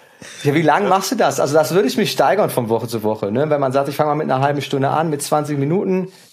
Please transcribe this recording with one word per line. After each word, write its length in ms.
Ja, 100
wie 80
lang 260
machst 240
du 40
das? 240
Also 160
das 180
würde 140
ich 100
mich 140
steigern 400
von 180
Woche 180
zu 140
Woche, 300
ne? 180
Wenn 100
man 120
sagt, 180
ich 60
fange 140
mal 60
mit 140
einer 140
halben 180
Stunde 280
an, 200
mit 140
zwanzig 340
Minuten, 540